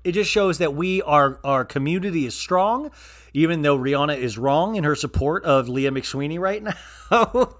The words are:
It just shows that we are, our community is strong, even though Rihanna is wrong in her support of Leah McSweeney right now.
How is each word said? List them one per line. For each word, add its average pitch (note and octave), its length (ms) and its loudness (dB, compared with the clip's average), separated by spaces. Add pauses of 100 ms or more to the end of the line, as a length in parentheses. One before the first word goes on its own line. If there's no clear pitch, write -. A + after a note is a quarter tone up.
It F3+ 80 -2
just G3+ 180 -2
shows F#3+ 280 2
that D#3 140 0
we F#3 280 -2
are, C#3+ 420 2
our C3+ 220 0
community E3 600 -2
is A2+ 80 -6
strong, A3 560 0 (440)
even D#3+ 280 2
though C#3+ 160 4
Rihanna C#3 400 0
is A#2+ 200 -4
wrong D3+ 400 0
in D#3+ 80 -2
her D3 100 2
support D3+ 480 -2
of C3+ 240 2
Leah C3+ 240 0
McSweeney C#3 480 -6
right G3+ 240 -4
now. - 960 0